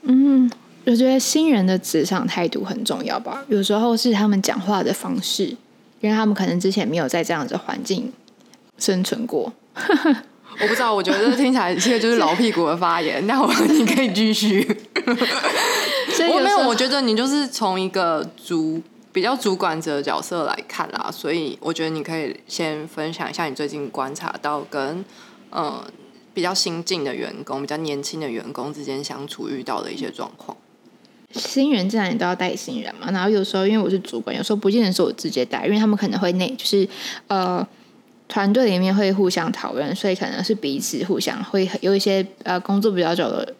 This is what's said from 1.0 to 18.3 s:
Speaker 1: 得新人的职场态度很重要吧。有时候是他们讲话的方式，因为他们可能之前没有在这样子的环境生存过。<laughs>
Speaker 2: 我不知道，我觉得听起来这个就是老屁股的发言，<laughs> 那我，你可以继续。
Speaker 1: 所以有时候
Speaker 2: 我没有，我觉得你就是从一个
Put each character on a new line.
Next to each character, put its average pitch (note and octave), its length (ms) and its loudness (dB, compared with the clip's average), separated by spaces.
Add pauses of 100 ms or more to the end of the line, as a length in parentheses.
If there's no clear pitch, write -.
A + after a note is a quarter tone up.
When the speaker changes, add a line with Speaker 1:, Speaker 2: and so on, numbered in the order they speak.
Speaker 1:
得 C4 140 6
新 D#4 320 4
人 G3+ 140 6
的 F#3 120 4
职 D#3+ 260 0
场 - 240 0
态 F3 200 0
度 - 180 -2
很 E3 180 -6
重 - 220 -2
要 - 140 -4
吧。 - 280 -10
有 G#3 160 2
时 G3+ 100 2
候 A#3 220 2
是 A#3+ 160 2
他 G#3+ 160 4
们 G3+ 140 4
讲 - 180 -2
话 F#3 240 0
的 - 100 0
方 F#3 280 -4
式， - 240 -2 (560)
因 G#3 80 0
为 - 0 -
他 A3 160 2
们 G#3 100 4
可 G3 100 0
能 F3 140 0
之 F#3 120 2
前 G3 140 0
没 D3+ 120 -2
有 D#3 100 0
在 E3 160 0
这 E3 100 -2
样 D3 140 -4
子 A#2+ 60 -6
的 D#3+ 60 -2
环 - 240 -8
境 B3 280 -4 (680)
生 F#3 260 0
存 A3+ 220 -2
过。 D#3+ 360 -4
<laughs> - 140 -20
Speaker 2:
我 - 920 0
不 G#3 60 2
知 A#3+ 60 -2
道， A#3 140 2
我 G3 80 2
觉 F3+ 100 2
得 G#3 260 4
听 C4 140 4
起 C4 60 4
来 F#3 180 2
这 G3+ 180 2
个 A#3 60 4
就 A3+ 100 2
是 A#3 80 4
老 F3 180 4
屁 A3 160 4
股 E3+ 140 2
的 D3+ 100 2
发 E3+ 260 2
言， E3 240 -2
<laughs> - 20 0
那 C4 140 2
我， B3 120 2 (160)
你 D4 160 6
可 B3 180 4
以 A#3 100 2
继 A3 200 4
续。 G#3 280 4 (1500)
Speaker 1:
所 E4 140 2
以 E4+ 40 4
有 D4 40 4
时 - 0 -
候 - 20 4
Speaker 2:
我 D4+ 60 4
没 C4 80 4
有， F#4+ 180 4
我 A#3 80 2
觉 B3+ 120 2
得 C#4 140 0
你 A3+ 140 2
就 A#3+ 120 2
是 C#4+ 200 0
从 F#3+ 320 -2
一 F#3+ 100 0
个 E3+ 380 0 (160)